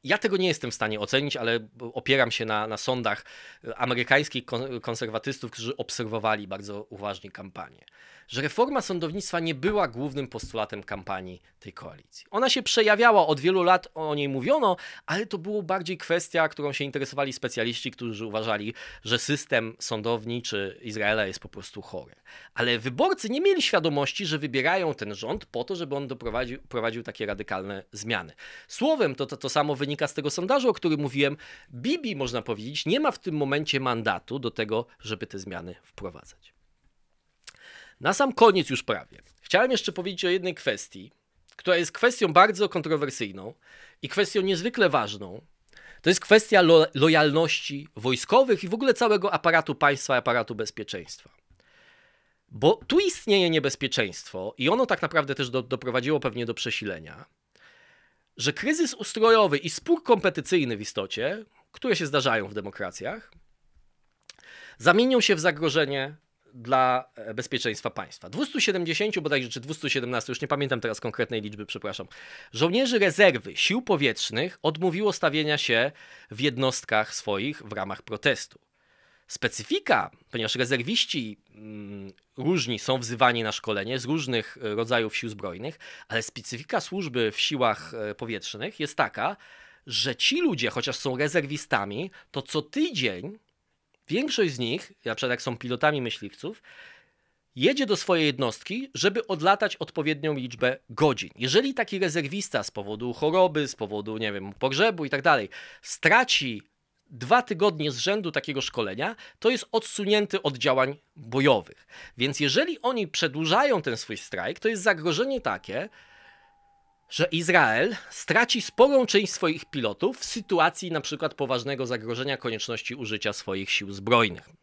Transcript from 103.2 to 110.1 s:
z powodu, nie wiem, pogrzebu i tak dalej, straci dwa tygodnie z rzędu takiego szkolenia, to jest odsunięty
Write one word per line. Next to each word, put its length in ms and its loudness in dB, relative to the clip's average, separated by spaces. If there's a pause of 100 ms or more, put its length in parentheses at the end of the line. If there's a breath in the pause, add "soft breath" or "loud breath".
z 80 -8
powodu, 420 -6
nie 140 -2
wiem, 200 -8
pogrzebu 520 0
i 60 -6
tak 120 -2
dalej, 260 4 (340 loud breath)
straci 800 2 (480)
dwa 320 2
tygodnie 480 0
z 80 -6
rzędu 340 -2
takiego 280 -4
szkolenia, 560 -4 (220 loud breath)
to 120 2
jest 220 0
odsunięty 720 0